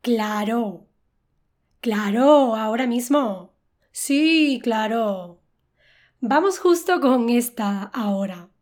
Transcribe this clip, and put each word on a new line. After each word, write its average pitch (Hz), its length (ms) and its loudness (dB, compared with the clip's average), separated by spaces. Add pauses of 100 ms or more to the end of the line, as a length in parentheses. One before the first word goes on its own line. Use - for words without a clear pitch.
Claro. 214 840 -4 (920)
Claro, 233 760 2
ahora 220 300 -2
mismo. 240 680 -2 (380)
Sí, 294 720 0
claro. 214 800 -4 (800)
Vamos 311 400 2
justo 349 400 2
con 254 300 2
esta 220 540 -2
ahora. 196 680 -6 (120)